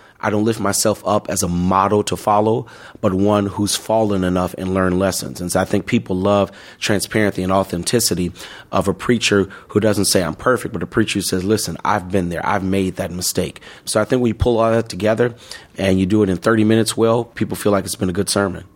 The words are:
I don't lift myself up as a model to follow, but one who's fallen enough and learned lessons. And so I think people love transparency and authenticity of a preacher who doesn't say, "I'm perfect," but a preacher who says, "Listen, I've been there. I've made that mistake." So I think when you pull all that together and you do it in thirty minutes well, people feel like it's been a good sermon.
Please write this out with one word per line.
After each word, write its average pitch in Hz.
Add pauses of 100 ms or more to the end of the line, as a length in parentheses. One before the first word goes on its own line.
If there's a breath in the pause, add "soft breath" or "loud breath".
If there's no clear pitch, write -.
(200 loud breath)
I 107
don't 104
lift 113
myself 101
up 104
as 92
a 90
model 95
to 92
follow, 110 (340 loud breath)
but 98
one 101
who's 98
fallen 104
enough 90
and 92
learned 92
lessons. 92
And 87
so 92
I 95
think 98
people 113
love 101 (300 loud breath)
transparency 101
and 92
authenticity 92 (400 loud breath)
of 98
a 95
preacher 104 (200 loud breath)
who -
doesn't 101
say, 95
"I'm 78
perfect," -
but 90
a 90
preacher 107
who -
says, 92
"Listen, 98
I've 92
been 90
there. 82
I've 95
made 95
that 87
mistake." 90 (240 loud breath)
So -
I 107
think 127
when 120
you 107
pull 117
all 113
that 113
together 110 (400 loud breath)
and 95
you 95
do 107
it 95
in 92
thirty 110
minutes 110
well, 113
people 104
feel -
like 98
it's 95
been 95
a -
good 92
sermon. 90 (120)